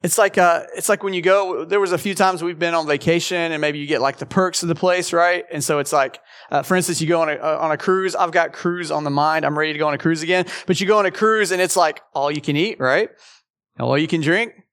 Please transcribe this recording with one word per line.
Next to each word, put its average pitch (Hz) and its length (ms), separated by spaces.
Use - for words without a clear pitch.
It's 180 160
like, 196 180
uh, 175 280
it's - 140
like 196 160
when 196 100
you 175 80
go, 185 420
there 190 140
was 190 140
a 175 60
few 202 160
times 185 280
we've 170 160
been 170 160
on 160 140
vacation 165 640
and 151 80
maybe 151 180
you 147 80
get, 143 140
like, 135 160
the 135 100
perks 185 380
of 170 40
the 165 60
place, 180 380
right? 175 400
And 147 100
so 151 160
it's 139 140
like, 135 260
uh, 139 120
for 185 140
instance, 175 240
you 160 60
go 165 160
on 160 60
a, 151 60
uh, 156 260
on 160 100
a 151 60
cruise. 190 400
I've 180 160
got 165 200
cruise 175 380
on 151 140
the 147 60
mind. 151 340
I'm 147 120
ready 156 160
to 147 60
go 151 80
on 147 80
a 135 40
cruise 165 240
again. 180 240
But 185 140
you 190 80
go 214 100
on 202 80
a 180 60
cruise 214 400
and 185 100
it's 185 140
like 165 240
all 143 180
you 147 80
can 143 160
eat, 185 240
right? 139 300
All 123 180
you 156 120
can 165 120
drink. 185 340